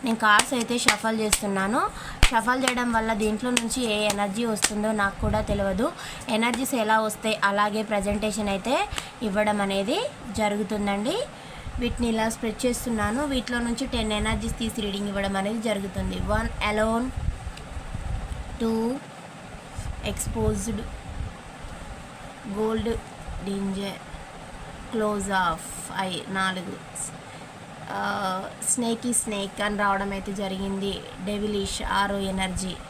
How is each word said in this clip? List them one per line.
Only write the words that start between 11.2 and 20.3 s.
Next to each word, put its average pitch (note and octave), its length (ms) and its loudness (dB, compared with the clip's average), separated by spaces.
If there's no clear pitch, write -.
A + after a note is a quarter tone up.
వీటిని A#3+ 300 2
ఇలా A3 200 4
స్ప్రెడ్ A3+ 380 -2
చేస్తున్నాను. A#3 580 2
వీటిలో B3+ 340 0
నుంచి A#3 280 0
టెన్ A3 260 0
ఎనర్జీస్ G#3+ 460 0
తీసి A3+ 220 -2
రీడింగ్ G3+ 280 0
ఇవ్వడం G3 280 0
అనేది G#3+ 260 0
జరుగుతుంది. G3 580 0
వన్, G#3+ 280 2
అలోన్. A3 460 2
టూ, A3+ 360 2
ఎక్స్‌పోజ్డ్. G#3+ 800 0